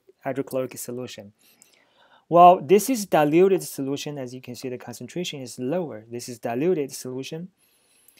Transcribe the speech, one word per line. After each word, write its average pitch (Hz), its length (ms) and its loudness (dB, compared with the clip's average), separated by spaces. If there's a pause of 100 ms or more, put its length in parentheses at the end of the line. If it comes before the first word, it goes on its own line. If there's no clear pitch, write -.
(240)
hydrochloric 131 560 -4
solution? 117 540 -12 (920)
Well, 175 320 8
this 185 300 2
is 220 160 -2
diluted 170 560 4
solution. 143 560 -8
As 127 160 -10
you 127 80 -16
can 123 140 -14
see, 131 140 -10
the 123 100 -10
concentration 139 640 -10
is 123 180 -14
lower. 127 500 -4
This 120 180 -10
is 120 120 -12
diluted 139 520 0
solution. 135 580 -10 (720)